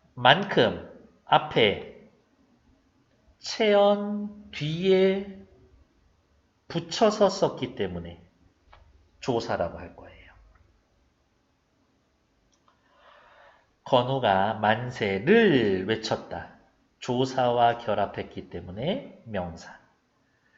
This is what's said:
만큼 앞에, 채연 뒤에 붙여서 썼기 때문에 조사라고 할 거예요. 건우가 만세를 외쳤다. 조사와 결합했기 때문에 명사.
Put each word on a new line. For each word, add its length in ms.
만큼 760
앞에, 680
채연 1120
뒤에 880
붙여서 640
썼기 460
때문에 480
조사라고 580
할 180
거예요. 380
건우가 720
만세를 1300
외쳤다. 680
조사와 800
결합했기 680
때문에 760
명사. 520